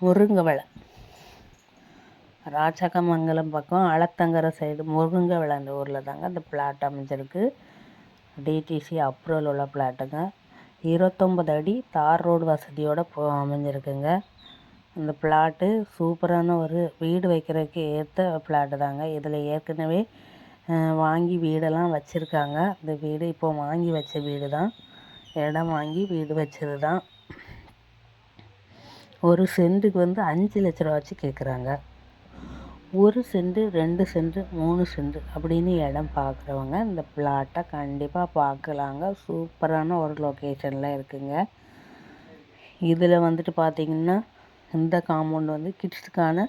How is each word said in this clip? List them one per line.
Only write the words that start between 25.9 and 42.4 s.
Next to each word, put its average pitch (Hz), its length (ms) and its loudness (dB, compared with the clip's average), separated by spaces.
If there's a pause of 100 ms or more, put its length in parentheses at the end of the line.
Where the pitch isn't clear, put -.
வீடு 160 300 -2
வச்சது 147 440 -4
தான். 156 200 0 (2250)
ஒரு 175 240 6 (100)
சென்ட்டுக்கு 190 500 4
வந்து 185 160 0
அஞ்சு 190 400 2
லட்ச 170 220 2
ரூபா 151 140 2
வச்சு 147 260 -8
கேக்குறாங்க. 131 480 -4 (1200)
ஒரு 208 380 6
சென்ட், 180 280 0 (140)
ரெண்டு 170 400 2
சென்ட், 165 240 -2 (140)
மூணு 170 420 2
சென்ட் 143 240 -4 (180)
அப்படின்னு 165 380 0 (140)
இடம் 147 280 -4
பார்க்குறவங்க 135 680 -4
இந்த 185 220 -4 (120)
பிளாட்டை 143 540 -2
கண்டிப்பா 147 560 -4 (100)
பார்க்கலாங்க. 143 720 -2 (140)
சூப்பரான 165 760 -2
ஒரு 156 180 -2 (100)
லொகேஷன்ல 143 720 -6
இருக்குங்க. 139 360 -10 (1500)